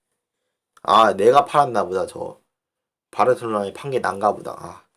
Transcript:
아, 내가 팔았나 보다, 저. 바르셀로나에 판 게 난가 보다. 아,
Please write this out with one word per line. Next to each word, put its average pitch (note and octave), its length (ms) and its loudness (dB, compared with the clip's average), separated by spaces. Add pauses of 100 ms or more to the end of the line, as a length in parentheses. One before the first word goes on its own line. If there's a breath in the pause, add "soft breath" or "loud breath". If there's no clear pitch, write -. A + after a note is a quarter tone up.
(840)
아, G#2+ 300 4
내가 A#2+ 300 4
팔았나 B2+ 420 0
보다, F2+ 220 -4
저. - 320 -12 (720)
바르셀로나에 A2 600 0
판 - 180 -12
게 B2+ 80 -2
난가 G2+ 340 0
보다. - 240 -12
아, - 400 -20